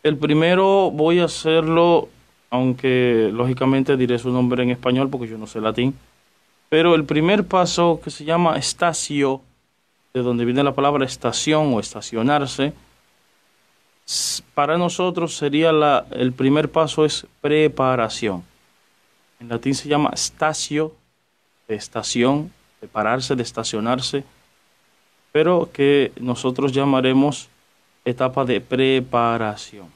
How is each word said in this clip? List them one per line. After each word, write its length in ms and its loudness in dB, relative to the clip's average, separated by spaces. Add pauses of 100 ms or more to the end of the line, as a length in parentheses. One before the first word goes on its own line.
El 140 0
primero 720 2
voy 300 2
a 60 2
hacerlo, 800 2 (420)
aunque 800 2
lógicamente 640 0
diré 220 2
su 120 -4
nombre 320 0
en 80 0
español 400 0
porque 180 -8
yo 80 -12
no 100 -12
sé 140 -10
latín, 340 -2 (760)
pero 240 4
el 100 2
primer 400 2
paso 580 2
que 80 -10
se 140 -16
llama 320 0
estacio, 840 -2 (720)
de 80 -2
donde 220 0
viene 180 2
la 120 0
palabra 300 0
estación 680 0
o 60 0
estacionarse, 920 -2 (1300)
s-, 360 -6 (120)
para 240 0
nosotros 580 -2
sería 360 0
la, 380 2
el 220 -2
primer 380 2
paso 340 0
es 220 -4 (140)
preparación. 1040 0 (960)
En 80 -18
latín 260 -2
se 140 -8
llama 260 2
estacio, 800 -4 (720)
de 100 -6
estación, 760 -2 (280)
de 80 -20
pararse, 460 -2
de 80 -4
estacionarse, 800 -4 (1120)
pero 400 2
que 480 4
nosotros 520 -2
llamaremos 760 2 (560)
etapa 400 -2
de 160 0
preparación. 1400 -2